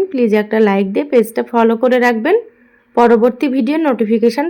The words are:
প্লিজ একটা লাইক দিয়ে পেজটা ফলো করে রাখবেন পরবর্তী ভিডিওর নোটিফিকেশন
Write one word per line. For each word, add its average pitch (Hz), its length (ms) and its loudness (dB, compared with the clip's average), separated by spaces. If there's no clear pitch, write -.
প্লিজ 247 280 -2
একটা 214 260 0
লাইক 202 320 2
দিয়ে 285 180 -4
পেজটা 233 340 0
ফলো 226 340 0
করে 254 220 0
রাখবেন 240 360 0
পরবর্তী 240 520 2
ভিডিওর 269 340 -2
নোটিফিকেশন 233 680 0